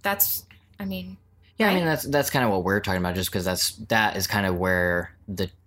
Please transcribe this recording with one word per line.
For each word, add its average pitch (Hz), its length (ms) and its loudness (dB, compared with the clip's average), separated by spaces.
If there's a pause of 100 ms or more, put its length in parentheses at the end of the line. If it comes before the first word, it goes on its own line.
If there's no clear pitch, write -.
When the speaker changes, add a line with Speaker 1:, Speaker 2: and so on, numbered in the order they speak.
Speaker 1:
That's, - 420 -2 (340)
I 202 60 -8
mean, 185 320 -10 (400)
Speaker 2:
Yeah, 220 80 2
I 208 40 4
Speaker 1:
right? 190 60 4
Speaker 2:
mean, 175 100 2
that's, 156 180 0
that's 139 260 0
kinda 127 200 2
what 95 140 2
we're 95 160 2
talking 92 220 0
about, 90 140 -2
just 92 160 -2
'cause 95 140 -2
that's, 90 260 0 (180)
that 110 260 4
is 95 100 -2
kind 101 200 0
of 92 120 0
where 90 540 0 (160)
the 95 220 -6 (180)